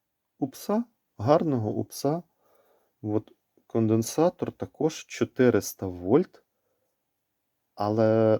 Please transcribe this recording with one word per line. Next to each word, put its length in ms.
упса, 440
гарного 540
упса. 520
От 300
конденсатор 840
також 540
чотириста 840
вольт, 560
але 640